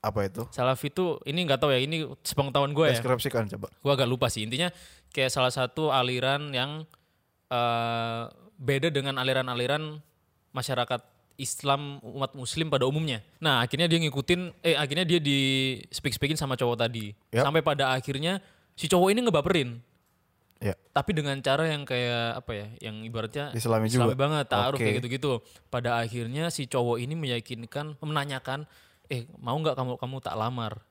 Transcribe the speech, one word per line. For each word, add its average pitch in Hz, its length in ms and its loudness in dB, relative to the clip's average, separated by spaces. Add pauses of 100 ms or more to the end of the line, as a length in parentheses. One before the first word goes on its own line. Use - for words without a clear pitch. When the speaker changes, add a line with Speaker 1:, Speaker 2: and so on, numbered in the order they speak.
Speaker 1:
Apa 104 240 -2
itu? 98 260 -6
Speaker 2:
Salafi 131 380 -2
itu, 165 260 -2 (100)
ini 147 160 -4
nggak 143 180 2
tahu 147 120 4
ya, 131 80 4
ini 156 240 -2 (180)
sepengetahuan 139 520 0
gue 151 120 4
ya. 147 80 6
Speaker 1:
Deskripsikan 120 560 0
coba. 101 240 -10
Speaker 2:
Gue - 200 0
agak 135 120 4
lupa 123 220 2
sih. 113 160 -2
Intinya 127 240 -2 (420)
kayak 131 220 0
salah 127 200 2
satu 135 400 -2
aliran 131 600 0
yang, 143 340 -4 (640)
eh, 117 760 0 (320)
beda 139 360 0
dengan 139 260 -2
aliran-aliran 131 840 0 (500)
masyarakat 123 500 -2 (360)
Islam, 139 680 -2
umat 135 300 -6
muslim 147 360 -4
pada 135 160 2
umumnya. 139 360 0 (180)
Nah, 147 220 2
akhirnya 123 260 0
dia 170 120 4
ngikutin, 160 420 0 (220)
eh, 170 120 4
akhirnya 147 300 0
dia 170 140 4
di 143 200 4 (480)
speak-speakin 143 480 -2
sama 139 200 -2
cowok 120 240 0
tadi. 117 340 -2 (180)
Speaker 1:
Yap. 123 140 4
Speaker 2:
Sampai 147 160 4
pada 139 320 2
akhirnya 139 480 -2 (320)
si - 140 -8
cowok 185 240 6
ini 214 120 4
ngebaperin. 156 540 2 (800)
Speaker 1:
Ya. 104 160 -2 (180)
Speaker 2:
Tapi 143 220 0
dengan 143 260 0
cara 139 300 2
yang 147 160 -2
kayak, 120 560 -2
apa - 120 -14
ya, 104 140 -6 (160)
yang 107 180 -10
ibaratnya 113 520 -6
Speaker 1:
Islami 110 340 2
Speaker 2:
Islami 117 240 4
Speaker 1:
juga. 127 80 0
Speaker 2:
banget, 147 280 2
ta'aruf 123 280 2
Speaker 1:
Oke. 127 80 -2
Speaker 2:
kayak 107 160 2
gitu-gitu. 123 340 -2 (360)
Pada 120 320 -2
akhirnya 120 480 -4
si 147 160 -4
cowok 120 340 2
ini 127 140 -4
meyakinkan, 139 880 -6
menanyakan, 143 640 -4 (420)
"Eh, 120 300 -6
mau 123 180 -4
nggak 156 220 0
kamu, 127 200 -2
kamu 127 220 -8
tak - 160 -6
lamar?" 113 460 -4 (100)